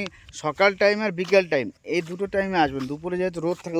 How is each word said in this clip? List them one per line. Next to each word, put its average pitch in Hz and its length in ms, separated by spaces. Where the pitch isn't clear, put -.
সকাল 156 260
টাইম 208 240
আর 208 60
বিকাল 185 320
টাইম 131 140
এই 156 260
দুটো 180 240
টাইমে 196 320
আসবেন। 135 240
দুপুরে 160 280
যেহেতু 180 280
রোদ 175 180
থাকে, 170 160